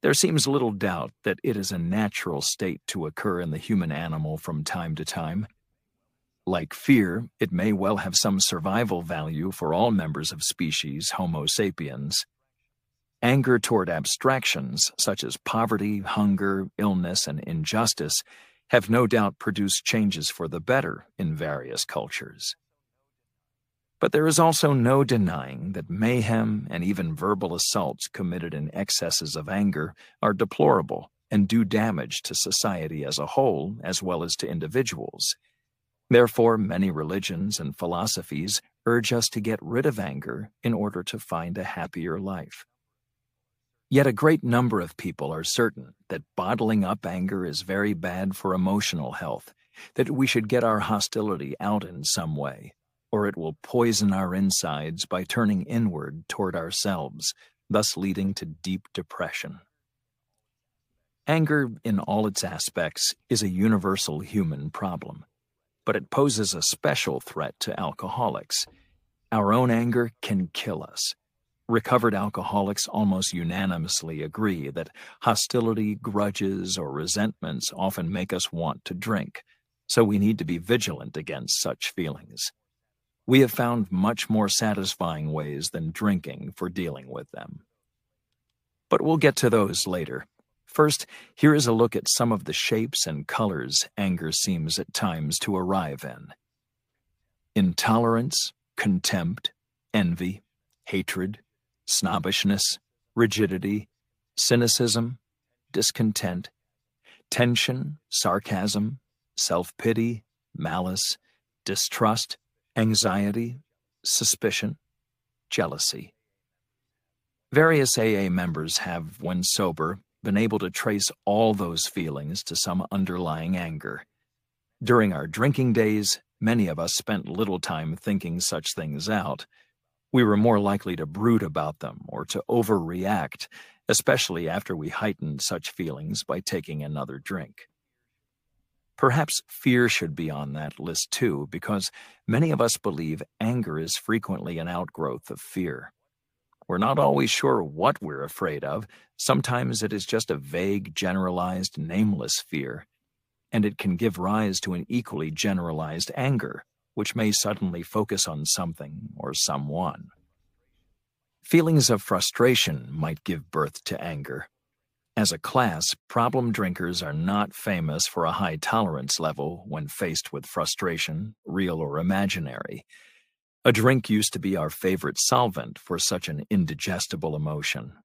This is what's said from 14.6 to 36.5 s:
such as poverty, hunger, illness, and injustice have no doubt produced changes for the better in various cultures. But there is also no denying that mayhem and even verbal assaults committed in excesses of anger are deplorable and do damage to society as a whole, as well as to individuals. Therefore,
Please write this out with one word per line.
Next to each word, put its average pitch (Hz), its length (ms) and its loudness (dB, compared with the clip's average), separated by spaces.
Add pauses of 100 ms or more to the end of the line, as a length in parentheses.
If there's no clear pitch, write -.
such - 240 0
as 62 140 -6
poverty, 107 640 0
hunger, 98 680 2 (100)
illness, 92 520 0
and 76 100 -4
injustice 110 840 -2 (460)
have 104 200 4
no 120 160 6
doubt 104 320 2
produced 101 460 0
changes 98 440 0
for 85 200 -6
the 85 100 -6
better 127 480 0 (100)
in 78 200 -2
various 73 480 -4
cultures. - 720 -8 (1400)
But - 100 4
there 151 160 4
is 160 140 6
also 165 320 6
no 131 320 6
denying 87 680 0
that 80 140 -8
mayhem 110 800 2
and 85 140 -4
even 87 320 0
verbal 92 400 0
assaults 82 540 -2
committed 87 460 -4
in 76 200 -6
excesses 82 640 -2
of 76 120 -8
anger 92 460 0 (260)
are 107 120 2
deplorable 107 800 2 (180)
and 101 160 6
do 113 180 4
damage 98 580 -2
to - 120 -10
society 80 680 -2
as 69 160 -2
a 73 60 -4
whole, 98 580 0
as 92 180 -4
well 87 220 -2
as 87 140 -2
to - 120 -6
individuals. 80 840 -4 (760)
Therefore, 117 480 8